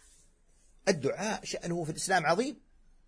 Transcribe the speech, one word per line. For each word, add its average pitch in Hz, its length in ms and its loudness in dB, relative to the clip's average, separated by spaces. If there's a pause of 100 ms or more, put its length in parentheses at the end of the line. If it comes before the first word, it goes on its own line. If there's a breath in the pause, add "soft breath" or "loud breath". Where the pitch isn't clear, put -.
(880)
الدعاء 180 560 0
شأنه 170 400 -4
في 151 60 -4
الإسلام 180 360 2
عظيم، 226 340 2 (480)